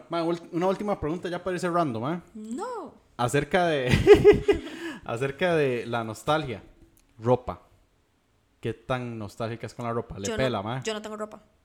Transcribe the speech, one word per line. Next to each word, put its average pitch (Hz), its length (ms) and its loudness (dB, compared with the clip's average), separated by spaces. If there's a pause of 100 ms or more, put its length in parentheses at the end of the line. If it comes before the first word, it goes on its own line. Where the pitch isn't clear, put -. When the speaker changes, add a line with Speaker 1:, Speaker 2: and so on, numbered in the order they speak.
Speaker 1:
ma, 170 140 -2
ul-, 170 300 -2
una 175 140 0
última 196 320 -2
pregunta 160 280 -4
ya 170 160 -6
para 185 120 -2
ir 165 40 -4
cerrando, 165 400 0
ma. 160 240 -4 (100)
Speaker 2:
No. 285 600 -10 (240)
Speaker 1:
Acerca 143 500 0
de, 135 220 0
<laughs> 330 1160 6
acerca 135 500 -2
de 127 300 0
la 117 180 -4
nostalgia, 120 600 -4 (560)
ropa. 113 420 0 (1000)
¿Qué 113 140 -4
tan 123 440 -6
nostálgica 110 500 -8
es - 60 -14
con 120 120 -10
la 117 80 -2
ropa? 120 260 -6
¿Le - 80 -6
Speaker 2:
Yo - 60 -4
no, 214 40 -4
Speaker 1:
pela, 123 240 0
ma? 120 220 -6
Speaker 2:
yo 220 100 -4
no 214 80 -8
tengo 214 160 -12
ropa. 214 260 -12 (220)